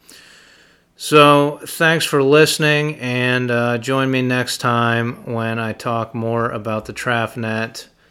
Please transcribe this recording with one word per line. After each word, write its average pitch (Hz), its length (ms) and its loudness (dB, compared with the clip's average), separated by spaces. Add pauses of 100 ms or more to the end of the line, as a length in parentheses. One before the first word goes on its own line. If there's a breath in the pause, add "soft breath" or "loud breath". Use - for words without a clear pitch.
(960 loud breath)
So 147 680 4
thanks 165 400 0
for 143 180 0
listening, 151 720 2
and, 123 540 -2
uh, 120 280 0
join 131 320 -2
me 131 100 0
next 127 380 -2
time 117 680 -2
when 113 340 -4
I 110 140 -6
talk 113 420 -4
more 117 360 -2
about 110 340 -6
the - 80 -14
TrafNet, 113 920 -4 (240 soft breath)